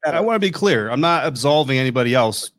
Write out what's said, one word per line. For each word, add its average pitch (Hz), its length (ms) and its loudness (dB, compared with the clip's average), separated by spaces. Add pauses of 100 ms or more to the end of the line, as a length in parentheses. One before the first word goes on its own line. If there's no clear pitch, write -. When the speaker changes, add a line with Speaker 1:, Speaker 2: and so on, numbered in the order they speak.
Speaker 1:
better. 151 100 -2
Speaker 2:
I 170 60 0
wanna 226 180 0
be 196 120 0
clear. 127 380 0
I'm 123 120 -2
not 165 240 0
absolving 135 540 0
anybody 123 360 0
else 113 440 0